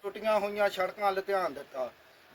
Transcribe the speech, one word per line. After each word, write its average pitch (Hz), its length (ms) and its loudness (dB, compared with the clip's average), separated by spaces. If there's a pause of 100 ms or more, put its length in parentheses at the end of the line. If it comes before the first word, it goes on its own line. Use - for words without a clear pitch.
ਟੁੱਟੀਆਂ 208 360 0
ਹੋਈਆਂ 202 300 2
ਸੜਕਾਂ 190 360 -2
ਵੱਲ 190 220 2
ਧਿਆਨ 185 260 0
ਦਿੱਤਾ, 131 380 -8 (420)